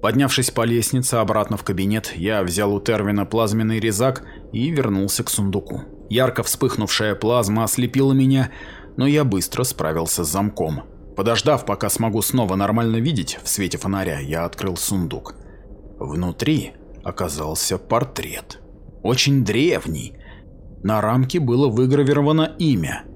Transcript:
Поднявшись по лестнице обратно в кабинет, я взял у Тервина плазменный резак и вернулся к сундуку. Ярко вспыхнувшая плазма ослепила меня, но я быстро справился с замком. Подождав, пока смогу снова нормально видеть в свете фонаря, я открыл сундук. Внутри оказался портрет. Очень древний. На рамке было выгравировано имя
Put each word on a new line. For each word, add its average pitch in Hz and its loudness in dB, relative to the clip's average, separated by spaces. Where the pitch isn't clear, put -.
Поднявшись 123 2
по 113 0
лестнице 120 0
обратно 107 2
в - -8
кабинет, 101 0
я 98 2
взял 95 2
у 101 0
Тервина 101 2
плазменный 110 2
резак 113 0
и 120 0
вернулся 110 0
к - -6
сундуку. 98 -2
Ярко 123 2
вспыхнувшая 107 0
плазма 110 2
ослепила 127 2
меня, 135 4
но 131 2
я 147 4
быстро 104 0
справился 80 -2
с 78 -2
замком. 85 -2
Подождав, 117 2
пока 101 -2
смогу 113 0
снова 110 0
нормально 113 2
видеть 120 -2
в - -10
свете 95 -2
фонаря, 92 -2
я 78 -4
открыл 90 -6
сундук. - -4
Внутри 156 -2
оказался 78 -4
портрет. - -4
Очень 131 4
древний. 98 0
На 107 2
рамке 127 2
было 131 4
выгравировано 143 4
имя 117 0